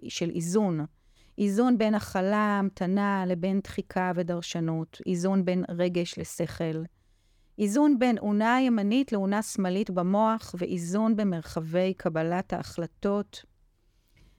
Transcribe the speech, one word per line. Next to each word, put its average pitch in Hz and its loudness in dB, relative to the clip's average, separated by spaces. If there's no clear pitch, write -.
של 170 -4
איזון. 175 0
איזון 220 4
בין 220 2
הכלה, 208 0
המתנה, 196 0
לבין 185 0
דחיקה 185 -4
ודרשנות. 165 -4
איזון 185 2
בין 180 0
רגש 175 -2
לשכל. 165 -4
איזון 247 4
בין 240 2
אונה 220 2
ימנית 240 2
לאונה 202 0
שמאלית 190 -2
במוח, 202 0
ואיזון 185 0
במרחבי 180 0
קבלת 165 -2
ההחלטות. - -4